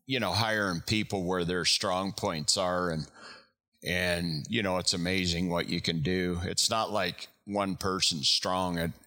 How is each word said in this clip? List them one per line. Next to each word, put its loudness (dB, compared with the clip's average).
you 0
know, 2
hiring 2
people 0
where 0
their 0
strong 2
points 0
are. 2
And, -2
and, 0
you 0
know, 0
it's 0
amazing 0
what 0
you -2
can 0
do. 0
It's 0
not 0
like -2
one 0
person's 0
strong 2
at -2